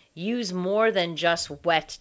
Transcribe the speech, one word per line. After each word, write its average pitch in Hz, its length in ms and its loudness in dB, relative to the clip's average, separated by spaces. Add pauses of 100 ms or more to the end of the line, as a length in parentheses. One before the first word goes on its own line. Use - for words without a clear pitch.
(140)
use 202 380 -4
more 202 380 2
than 170 260 0
just 170 340 0 (140)
wet 160 360 2